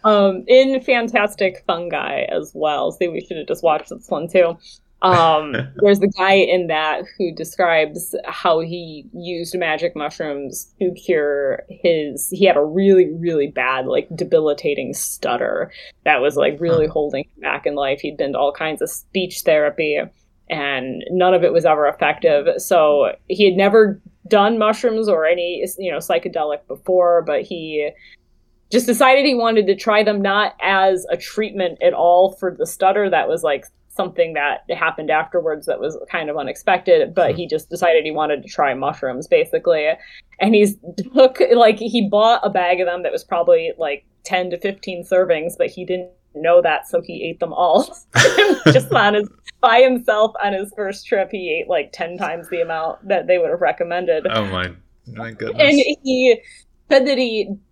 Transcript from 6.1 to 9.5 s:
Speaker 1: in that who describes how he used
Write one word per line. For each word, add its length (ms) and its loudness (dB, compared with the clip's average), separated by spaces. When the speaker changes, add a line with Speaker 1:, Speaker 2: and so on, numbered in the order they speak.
Speaker 1:
in 340 2
that 360 -4
who 160 -4
describes 800 -2
how 360 0
he 520 -12
used 460 -10